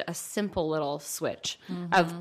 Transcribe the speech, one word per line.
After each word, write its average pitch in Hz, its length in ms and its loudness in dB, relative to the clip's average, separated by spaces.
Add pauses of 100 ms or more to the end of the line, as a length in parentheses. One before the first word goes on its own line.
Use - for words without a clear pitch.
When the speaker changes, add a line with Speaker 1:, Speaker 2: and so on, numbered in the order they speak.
Speaker 1:
a 175 60 -4
simple 185 560 -2
little 147 300 0
switch - 600 -4 (120)
Speaker 2:
Mm-hmm. 175 240 -2
Speaker 1:
of 170 260 8